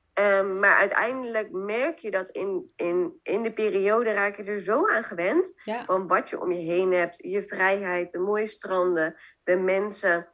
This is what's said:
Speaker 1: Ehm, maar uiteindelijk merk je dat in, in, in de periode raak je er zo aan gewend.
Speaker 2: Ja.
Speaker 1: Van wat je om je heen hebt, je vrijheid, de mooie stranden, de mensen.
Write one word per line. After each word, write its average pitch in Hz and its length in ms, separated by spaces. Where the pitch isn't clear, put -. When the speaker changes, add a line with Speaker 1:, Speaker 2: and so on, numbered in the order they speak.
Speaker 1:
Ehm, 196 460
maar 202 180
uiteindelijk 226 760
merk 220 480
je 214 120
dat 185 180
in, 185 460
in, 175 480
in 208 200
de 226 80
periode 214 600
raak 202 260
je 208 60
er 202 180
zo 226 280
aan 233 140
gewend. 202 640
Speaker 2:
Ja. 226 200
Speaker 1:
Van 190 220
wat 180 220
je - 120
om 180 100
je 170 200
heen 185 220
hebt, 175 240
je 190 300
vrijheid, 190 640
de 175 80
mooie 208 280
stranden, 180 680
de 180 120
mensen. 190 800